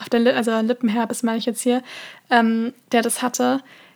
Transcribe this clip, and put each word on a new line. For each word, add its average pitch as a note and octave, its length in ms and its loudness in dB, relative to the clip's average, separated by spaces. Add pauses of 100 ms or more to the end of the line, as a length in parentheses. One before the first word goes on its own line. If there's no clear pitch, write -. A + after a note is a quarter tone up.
auf - 80 -12
der A#3+ 120 2
Li-, A#3+ 120 4
also A3+ 260 0
Lippenherpes A3+ 640 0
meine A3+ 160 0
ich A3+ 80 -6
jetzt A#3 140 -4
hier, B3 220 0 (480)
ähm, A3+ 420 2 (180)
der A#3 120 4
das A#3 200 -4
hatte, B3+ 380 0 (360)